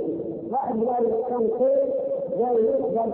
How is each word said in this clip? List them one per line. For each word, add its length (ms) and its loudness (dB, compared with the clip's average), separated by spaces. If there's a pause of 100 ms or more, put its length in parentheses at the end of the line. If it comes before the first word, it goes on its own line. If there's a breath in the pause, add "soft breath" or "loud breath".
(520)
واحد 240 -2
من 120 0
أهل 180 0
الإسلام 420 0 (120)
خير 340 4 (460)
قال، 580 2
قال: 160 0